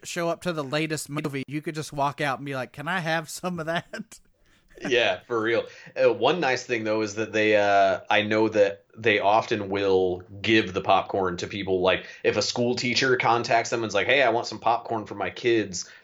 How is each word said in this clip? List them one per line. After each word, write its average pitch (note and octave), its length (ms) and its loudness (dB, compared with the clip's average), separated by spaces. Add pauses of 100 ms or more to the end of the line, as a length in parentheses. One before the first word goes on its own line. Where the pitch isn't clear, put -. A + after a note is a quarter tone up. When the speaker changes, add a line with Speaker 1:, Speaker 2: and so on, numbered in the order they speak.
Speaker 1:
show E3+ 260 -6
up E3+ 140 -4
to F3+ 100 -4
the D#3 120 -4
latest D3+ 440 -4
movie, C#3+ 380 -6
you D3 160 -8
could D#3 140 -8
just D#3 160 -10
walk C#3+ 280 -2
out C#3 200 -2
and C#3 60 -12
be C#3 100 -6
like, B2 160 -8
"Can D3 160 -12
I F#3 100 -2
have D#3+ 320 -4
some F3+ 300 -8
of D3+ 60 -8
that?" F3 580 -6
<laughs> - 60 -20 (580)
Speaker 2:
Yeah, A2 400 2
for A#2 120 -2
real. A2 240 0 (380)
Uh, B2 100 6
one C3+ 280 2
nice B2+ 240 0
thing, A#2 180 -2
though, A2 200 0
is G2+ 120 -4
that G#2+ 180 -4
they, G#2+ 240 4
uh, G2 440 4 (100)
I G#2 120 2
know G#2+ 260 2
that G2+ 340 2 (140)
they A2 240 2
often G#2 480 2
will F#2+ 560 2 (160)
give G#2 340 2
the F#2+ 60 -2
popcorn F#2 560 0
to G2 100 -8
people. F#2+ 360 -2
Like, F#2 240 0 (180)
if A2+ 120 2
a G#2 60 0
school B2 320 -2
teacher B2 420 0
contacts A#2 540 2
them A#2 140 -2
and's G2+ 100 -4
like, G2 140 0
"Hey, C3+ 140 4
I A#2+ 80 4
want A2+ 180 -2
some A2 100 -12
popcorn A#2 480 -2
for G#2 80 -12
my F#2+ 160 -6
kids," G#2+ 580 -2 (160)